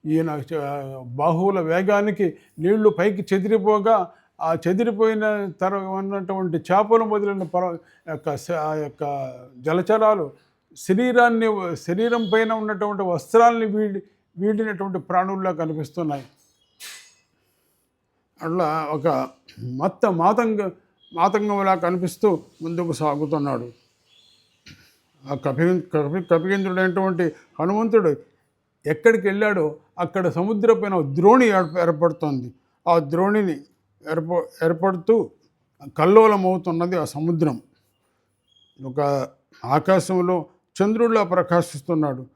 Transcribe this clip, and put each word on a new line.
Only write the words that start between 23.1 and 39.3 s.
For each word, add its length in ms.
ఆ 60
కపి-, 460
కపి-, 380
కపికేంద్రుడైనటువంటి 920
హనుమంతుడు 560
ఎక్కడికి 420
వెళ్ళాడో 480
అక్కడ 300
సముద్రం 520
పైన 120
ఒక 120
ద్రోణి 400
ఏర్ప-, 340
ఏర్పడుతోంది. 760
ఆ 120
ద్రోణిని 560
ఏర్ప-, 540
ఏర్పడుతూ 640
కల్లోలమవుతున్నది 1000
ఆ 80
సముద్రం. 560
ఒక 420